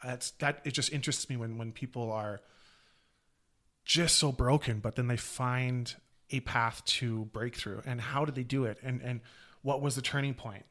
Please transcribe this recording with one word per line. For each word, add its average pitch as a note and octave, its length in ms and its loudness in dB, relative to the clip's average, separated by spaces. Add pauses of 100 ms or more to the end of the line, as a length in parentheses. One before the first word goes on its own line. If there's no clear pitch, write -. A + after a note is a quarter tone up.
that's, B2+ 300 -6
that, D3 320 -2
it C#3 80 -2
just E3 200 0
interests C#3+ 380 -2
me B2+ 60 -2
when, A2+ 200 -4
when A2+ 160 -6
people A#2+ 400 -4
are G#2+ 280 -4 (1400)
just E3 320 4
so D3 160 6
broken, B2 480 4
but A2+ 160 -2
then B2 120 2
they A#2+ 80 4
find B2 800 0 (360)
a C3+ 100 0
path A#2 460 2
to A2+ 400 0
breakthrough. G#2+ 600 -6
And B2 140 -2
how C3+ 240 0
did D3 100 0
they B2+ 80 0
do C3+ 220 2
it? G#2+ 180 -2
And, B2+ 200 -2
and B2 180 -2 (420)
what C#3+ 180 0
was C#3 140 2
the C3 80 0
turning C#3 320 0
point? G#2+ 360 -10